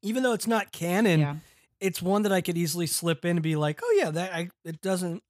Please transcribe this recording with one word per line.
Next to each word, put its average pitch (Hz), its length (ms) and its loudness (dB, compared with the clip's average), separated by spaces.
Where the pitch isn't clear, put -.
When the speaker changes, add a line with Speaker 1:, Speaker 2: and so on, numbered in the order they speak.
Speaker 1:
Even 226 200 -2
though 254 100 2
it's 214 140 -2
not 220 240 0
canon, 175 500 4
Speaker 2:
Yeah. 147 160 0
Speaker 1:
it's 190 200 -2
one 190 220 2
that 208 100 2
I 185 80 4
could 175 160 -2
easily 170 300 -2
slip 165 380 -2
in 175 140 2
and 160 40 0
be 160 140 0
like, 151 260 -2
"Oh 466 160 2
yeah, 254 140 0
that, 180 200 -4
I, 175 180 -6
it 165 160 -10
doesn't 180 500 -4